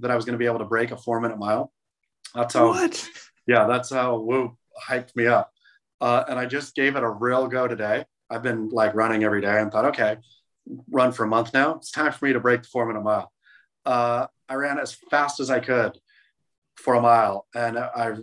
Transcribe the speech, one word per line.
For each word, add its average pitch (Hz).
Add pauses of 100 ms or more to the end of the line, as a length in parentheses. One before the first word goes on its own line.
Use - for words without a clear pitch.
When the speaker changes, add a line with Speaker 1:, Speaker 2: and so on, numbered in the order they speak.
Speaker 1:
that 120
I 123
was 113
gonna 120
be 120
able 113
to 107
break 113
a 117
four-minute 117
mile. 107 (640)
That's 120
how -
Speaker 2:
What? 349 (400)
Speaker 1:
Yeah, 117
that's 123
how 123
Whoop 120 (340)
hyped 127
me 117
up. 117 (500)
Uh, 123
and 127
I 127
just 139
gave 139
it 127
a 117
real 123
go 127
today. 110 (240)
I've 113
been, 113
like, 110
running 110
every 104
day 101
and 107
thought, 113
"Okay, 113 (720)
run 127
for 117
a 107
month 117
now. 151
It's -
time 151
for 143
me 139
to 117
break 123
the -
four-minute 113
mile." 104 (540)
Uh, 123 (220)
I 135
ran 143
as 131 (180)
fast 143
as 127
I 127
could 123 (760)
for -
a 120
mile, 113
and 117
I 120